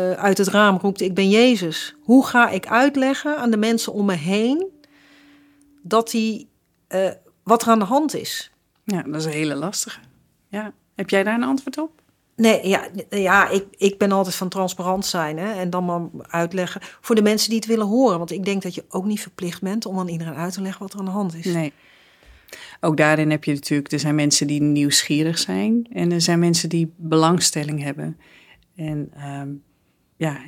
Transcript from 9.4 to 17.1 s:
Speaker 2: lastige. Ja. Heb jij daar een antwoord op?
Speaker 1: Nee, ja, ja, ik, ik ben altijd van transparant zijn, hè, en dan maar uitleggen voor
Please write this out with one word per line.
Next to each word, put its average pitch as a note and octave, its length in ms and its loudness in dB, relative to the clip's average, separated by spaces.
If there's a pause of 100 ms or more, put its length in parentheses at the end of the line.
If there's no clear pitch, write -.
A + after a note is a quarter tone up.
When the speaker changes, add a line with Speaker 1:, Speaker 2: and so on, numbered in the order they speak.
Speaker 2:
lastige. F3 440 -8 (480)
Ja. G#3 260 -10 (220)
Heb G3 140 -6
jij G3 140 4
daar G#3+ 120 0
een A#3 80 0
antwoord C4+ 340 -4
op? D#4 240 -8 (340)
Speaker 1:
Nee, A3+ 320 4
ja, G3 200 0 (220)
ja, G3 400 4
ik, G3 160 0 (120)
ik G3 200 2
ben G3+ 140 2
altijd F#3+ 240 0
van F#3 140 -6
transparant F#3 560 -4
zijn, D#3 320 -4
hè, G3+ 160 -6
en F#3 160 -4
dan F3+ 160 -2
maar F3 160 -2 (260)
uitleggen E3+ 540 -4 (200)
voor - 140 0